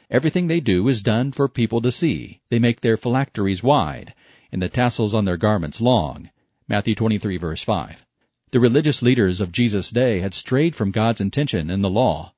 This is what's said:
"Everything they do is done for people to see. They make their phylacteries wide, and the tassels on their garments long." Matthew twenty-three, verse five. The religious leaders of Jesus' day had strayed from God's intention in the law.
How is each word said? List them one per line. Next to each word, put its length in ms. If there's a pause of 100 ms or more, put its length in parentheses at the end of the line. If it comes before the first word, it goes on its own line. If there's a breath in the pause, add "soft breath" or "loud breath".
(120)
"Everything 340
they 140
do 260
is 160
done 300
for 160
people 320
to 100
see. 500 (100)
They 100
make 220
their 140
phylacteries 640
wide, 540 (380 soft breath)
and 100
the 60
tassels 460
on 100
their 120
garments 440
long." 500 (380)
Matthew 260
twenty-three, 420
verse 280
five. 420 (460)
The 80
religious 420
leaders 380
of 100
Jesus' 400
day 300
had 140
strayed 420
from 160
God's 280
intention 480
in 140
the 80
law. 480